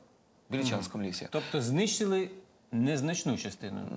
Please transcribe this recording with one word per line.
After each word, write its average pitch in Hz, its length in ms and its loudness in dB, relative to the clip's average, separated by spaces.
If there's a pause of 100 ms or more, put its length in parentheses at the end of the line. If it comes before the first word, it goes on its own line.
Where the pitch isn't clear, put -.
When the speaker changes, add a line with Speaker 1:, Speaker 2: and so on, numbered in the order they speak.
(500)
Speaker 1:
в - 40 -2
Беречанском 110 480 0
Speaker 2:
Мгм. 98 60 -2
Speaker 1:
лесе. - 240 -6
Speaker 2:
Тобто 151 300 0
знищили... 190 680 2 (420)
Незначну 135 680 2
частину? 98 420 -6 (180)